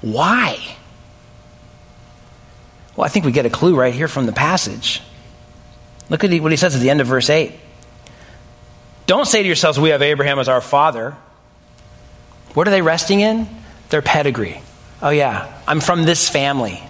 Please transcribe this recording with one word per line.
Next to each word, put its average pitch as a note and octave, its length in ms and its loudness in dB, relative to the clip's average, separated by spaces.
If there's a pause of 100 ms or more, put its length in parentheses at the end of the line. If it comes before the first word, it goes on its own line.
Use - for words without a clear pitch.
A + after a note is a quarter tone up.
Why? E3+ 580 0 (2500)
Well, - 80 -2
I E3+ 40 -2
think F3 180 -2
we B2+ 60 2
get B2+ 140 0
a A#2+ 40 0
clue E3+ 260 2
right B2+ 160 2
here D3 160 -4
from C3 180 -4
the A2 60 -4
passage. - 720 -4 (1040)
Look E3 160 -2
at E3+ 180 2
what D#3 80 0
he D#3+ 60 2
says F3 180 0
at B2+ 60 2
the C3 100 2
end D3 100 2
of B2+ 60 2
verse B2+ 240 0
eight. D#3 220 0 (1500)
"Don't G3+ 200 2
say G#3+ 160 2
to G3 40 0
yourselves, D#3 320 2
'We D#3 120 4
have C#3+ 120 2
Abraham C#3+ 360 0
as B2+ 100 -2
our B2+ 120 2
father.'" C#3+ 560 0 (1400)
What E3 120 2
are G#3 40 2
they G3 120 4
resting E3+ 380 2
in? A3 280 0 (420)
Their D3+ 120 0
pedigree. A#2 580 -2 (420)
"Oh D3 80 0
yeah, C#3 360 0 (200)
I'm D3+ 140 0
from E3+ 240 0
this D#3+ 240 2
family. C3+ 600 -2